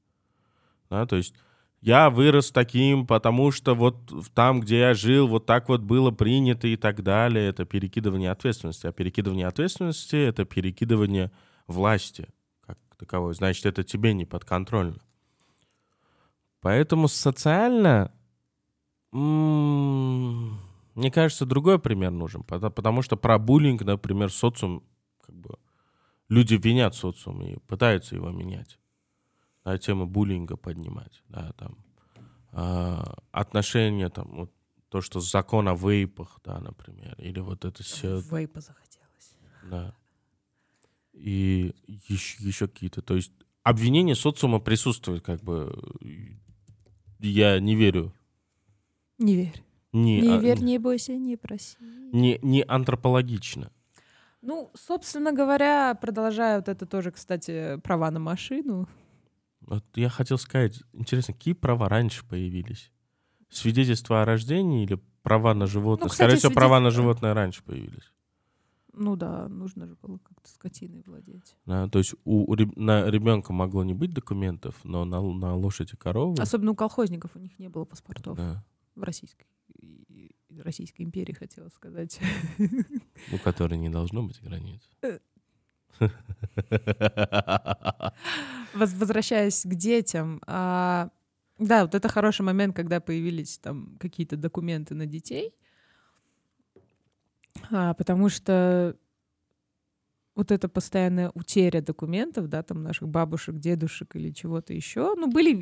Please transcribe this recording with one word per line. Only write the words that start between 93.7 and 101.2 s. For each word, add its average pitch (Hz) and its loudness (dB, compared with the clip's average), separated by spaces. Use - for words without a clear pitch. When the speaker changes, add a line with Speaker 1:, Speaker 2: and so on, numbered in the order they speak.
Speaker 2:
какие-то 165 -8
документы 160 -6
на 156 -6
детей. 165 -10
А, 175 0
потому 190 2
что 180 2
вот 208 -2
эта 196 2
постоянная 180 0